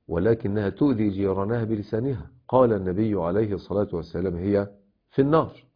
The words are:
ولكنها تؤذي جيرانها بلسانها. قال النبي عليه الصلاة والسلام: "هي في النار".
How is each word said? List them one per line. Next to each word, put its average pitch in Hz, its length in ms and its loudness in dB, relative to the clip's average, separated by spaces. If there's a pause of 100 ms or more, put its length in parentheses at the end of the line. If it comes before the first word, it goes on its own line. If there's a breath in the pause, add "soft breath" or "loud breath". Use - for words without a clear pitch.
ولكنها 101 600 0
تؤذي 107 400 0
جيرانها 98 540 -2
بلسانها. 110 680 -4 (160)
قال 123 260 4
النبي 101 420 0
عليه 98 380 0
الصلاة 98 400 -2
والسلام: 87 420 -4
"هي 101 360 0 (400)
في - 100 0
النار". 143 440 0 (100)